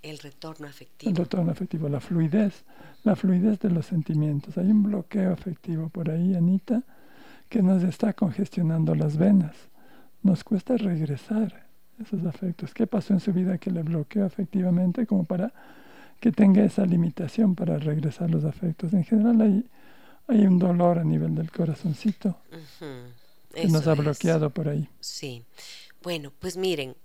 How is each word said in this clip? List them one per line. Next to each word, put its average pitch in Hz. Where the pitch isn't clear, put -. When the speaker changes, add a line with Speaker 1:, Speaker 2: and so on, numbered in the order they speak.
Speaker 1:
El 151
retorno 151
afectivo. -
Speaker 2:
El 180
retorno 170
afectivo, 160
la 143
fluidez, 175
la 214
fluidez 190
de 208
los 165
sentimientos. 151
Hay 180
un 214
bloqueo 196
afectivo 160
por 165
ahí, 175
Anita, 185
que 226
nos 185
está 185
congestionando 165
las 151
venas. 180
Nos 185
cuesta 226
regresar 175
esos 196
afectos. 170
¿Qué 226
pasó 202
en 180
su 208
vida 180
que -
le 170
bloqueó 165
afectivamente 180
como 190
para 190
que -
tenga 196
esa 196
limitación 175
para 160
regresar 151
los 160
afectos? 160
En 180
general 226
hay, 208
hay 208
un 180
dolor 175
a 160
nivel 156
del 160
corazoncito 170
Speaker 1:
Ujú. 139
Speaker 2:
que 165
nos 156
Speaker 1:
Eso 151
Speaker 2:
ha -
Speaker 1:
es. 147
Speaker 2:
bloqueado 151
por 156
ahí. 147
Speaker 1:
Sí. 123
Bueno, 151
pues 180
miren 156